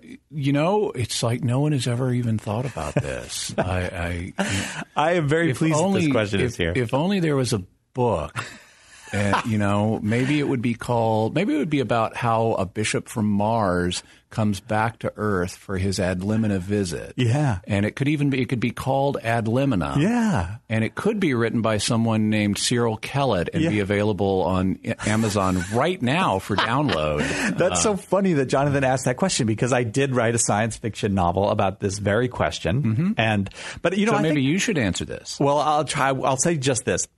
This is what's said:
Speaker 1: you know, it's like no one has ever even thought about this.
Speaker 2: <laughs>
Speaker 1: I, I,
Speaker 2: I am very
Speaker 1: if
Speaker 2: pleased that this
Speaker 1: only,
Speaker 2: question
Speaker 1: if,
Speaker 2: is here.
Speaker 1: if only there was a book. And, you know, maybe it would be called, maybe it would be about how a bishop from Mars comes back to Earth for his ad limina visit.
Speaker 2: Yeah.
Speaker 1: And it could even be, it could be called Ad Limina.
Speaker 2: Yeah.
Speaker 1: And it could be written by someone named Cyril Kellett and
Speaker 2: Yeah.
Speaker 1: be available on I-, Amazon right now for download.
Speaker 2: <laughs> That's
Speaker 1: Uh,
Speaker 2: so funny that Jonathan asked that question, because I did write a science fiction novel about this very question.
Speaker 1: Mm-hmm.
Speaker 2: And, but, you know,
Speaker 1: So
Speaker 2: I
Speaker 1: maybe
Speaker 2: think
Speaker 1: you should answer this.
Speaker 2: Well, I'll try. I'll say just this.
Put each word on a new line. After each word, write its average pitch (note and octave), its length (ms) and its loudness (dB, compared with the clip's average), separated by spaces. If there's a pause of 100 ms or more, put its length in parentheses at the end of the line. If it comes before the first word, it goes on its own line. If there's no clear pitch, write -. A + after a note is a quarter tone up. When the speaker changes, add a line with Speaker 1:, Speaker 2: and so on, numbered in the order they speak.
(320)
Speaker 1:
you C#3 200 -2
know, F#3 380 0
it's - 320 -4
like A#2+ 220 -2
no A#2+ 160 0
one D3+ 100 2
has C3 160 -2
ever B2 260 -2
even A#2+ 240 0
thought A2 300 -4
about D2+ 280 -8
this. - 600 -6
Speaker 2:
<laughs> - 40 -2
Speaker 1:
I, F2+ 800 -4
I, G#2 480 -4 (120)
Speaker 2:
I D#3 160 2
am E3 160 2
very D#3+ 240 2
Speaker 1:
if A#2 60 -4
Speaker 2:
pleased D#3+ 160 2
that D3 40 2
this E3 80 2
Speaker 1:
only, F#3 240 2
Speaker 2:
question G2+ 300 0
Speaker 1:
if, - 60 2
Speaker 2:
is A#2 100 -6
here. E2+ 180 0
Speaker 1:
if A#2 180 0
only F3+ 280 0
there D#3 160 0
was B2+ 160 0
a G2 100 0 (320)
book. G2+ 420 2 (760)
And, G2+ 240 2 (100)
you A2 120 2
know, G#2 440 2
maybe B2+ 380 2
it C#3+ 80 0
would B2+ 140 0
be A#2 120 -2
called, A2 600 0
maybe G#3 200 0
it D4+ 40 0
would G3+ 120 -2
be C#3+ 100 2
about A2+ 360 0
how A2+ 360 2
a F#2+ 140 -2
bishop G#2+ 420 -4
from G#2+ 180 -2
Mars G2+ 760 0 (260)
comes G#2+ 320 0
back A2 400 -2
to - 160 -6
Earth G2 400 -2
for G2 200 -8
his F#2 220 -2
ad F2+ 220 0
limina G#2 400 0
visit. F2+ 560 -4
Speaker 2:
Yeah. B2+ 480 2
Speaker 1:
And G2+ 200 0
it - 120 -4
could C3+ 100 -2
even D3 240 0
be, C3+ 100 0
it A#2+ 80 -2
could B2 120 -2
be A#2+ 100 0
called C3+ 540 -2
Ad A2+ 220 0
Limina. A2+ 500 0
Speaker 2:
Yeah. D#3 600 0 (100)
Speaker 1:
And A2+ 160 0
it A2 100 -6
could G#3+ 240 -2
be D#3 160 2
written A#2 280 0
by A2 160 2
someone A2 520 2
named G#2 260 2
Cyril A#2 400 0
Kellett A#2 560 0
and D3+ 120 0
Speaker 2:
Yeah. G2+ 60 0
Speaker 1:
be G#2 100 0
available G2+ 600 2
on F#2 440 0
I-, - 80 -4 (160)
Amazon G2 540 0 (100)
right E3 260 0
now B2 380 0
for G#2 160 -4
download. F2 760 0
Speaker 2:
<laughs> - 300 -2
That's F3+ 220 2
Speaker 1:
Uh, - 20 0
Speaker 2:
so G#3 140 2
funny F#3 380 0
that C3+ 120 2
Jonathan C#3 380 2
asked C3 220 0
that B2 100 2
question, F3+ 320 0
because A#2+ 240 0
I B2+ 100 2
did C3+ 320 0
write A#2 220 2
a - 20 2
science A2 380 0
fiction G#2+ 360 -4
novel F#2+ 380 2
about G2+ 300 0
this G2+ 180 2
very G#2 300 2
question. F#2+ 560 0
Speaker 1:
Mm-hmm. C3+ 320 0
Speaker 2:
And, G#2+ 340 2 (320)
but, F#3 160 0
you G#3 80 2
know, A#3 60 2
Speaker 1:
So G#3 60 2
Speaker 2:
I D#3 40 2
Speaker 1:
maybe D#3 140 2
Speaker 2:
think C3 100 2
Speaker 1:
you E3 140 2
should F3 180 0
answer G2 260 0
this. - 360 -10
Speaker 2:
Well, C#3+ 180 4
I'll D3+ 260 2
try. C3+ 260 0
I'll C3 260 0
say E3+ 200 0
just B2+ 280 0
this. F2+ 340 0